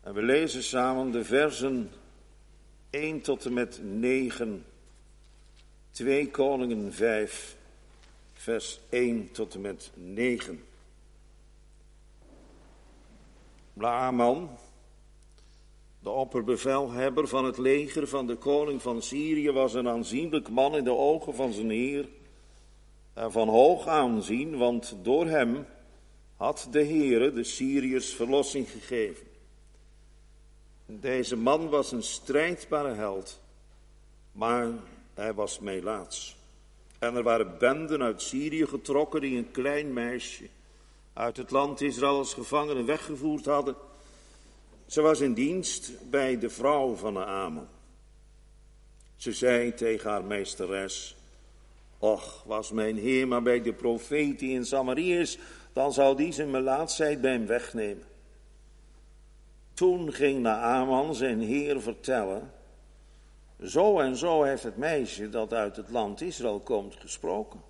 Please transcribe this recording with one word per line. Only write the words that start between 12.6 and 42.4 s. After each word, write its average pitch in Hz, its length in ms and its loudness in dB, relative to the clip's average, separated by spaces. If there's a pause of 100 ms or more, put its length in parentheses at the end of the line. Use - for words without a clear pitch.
Naaman, 123 760 2 (1500)
de - 120 -10
opperbevelhebber 131 1160 0
van 131 160 0
het 127 140 -4
leger 139 500 2
van 135 180 -2
de 117 100 -4
koning 143 460 0
van 117 200 -4
Syrië, 147 480 0
was 131 240 2
een 123 140 0
aanzienlijk 120 600 -2
man 135 280 4
in 139 80 2
de 123 120 4
ogen 147 380 2
van 123 180 -2
zijn 110 180 -4
heer 135 380 -2 (1040)
en 110 200 -6
van 110 160 4
hoog 139 380 8
aanzien, 131 720 0
want 120 440 0
door 143 240 4
hem 143 400 0 (680)
had 131 340 -4
de 147 140 4
Heere 143 480 4
de 117 120 -2
Syriërs 131 680 0
verlossing 135 560 0
gegeven. 110 560 -6 (1600)
Deze 123 500 -2
man 147 320 2
was 143 240 2
een 117 100 -4
strijdbare 147 920 -2
held, 98 460 -6 (920)
maar 117 360 0 (460)
hij 107 200 -4
was 101 240 -4
melaats. 98 760 -8 (640)
En 120 160 -2
er 123 80 0
waren 110 360 2
benden 147 440 2
uit 113 200 -2
Syrië 151 440 -2
getrokken 143 540 0
die 135 160 -2
een 117 140 -4
klein 143 420 -2
meisje 120 560 -6 (640)
uit 117 240 -2
het 127 140 -10
land 139 300 2
Israël 139 360 0
als 139 180 -2
gevangene 139 500 -2